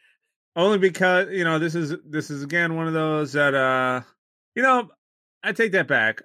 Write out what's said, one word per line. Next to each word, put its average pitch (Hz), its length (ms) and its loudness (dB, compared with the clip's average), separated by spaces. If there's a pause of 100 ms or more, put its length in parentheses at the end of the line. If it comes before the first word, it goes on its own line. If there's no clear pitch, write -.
(540)
only 196 240 4
because, 185 520 2
you 185 140 -2
know, 160 140 2
this 160 160 -2
is, 160 200 -4 (140)
this 151 220 -6
is, 143 120 -8
again, 165 340 -2
one 160 100 -4
of 160 80 -4
those 156 380 -2
that, 143 220 2
uh, 131 480 0 (520)
you 233 80 -4
know, 254 260 2 (540)
I 190 100 -4
take 220 200 -2
that 170 160 0
back. 113 360 0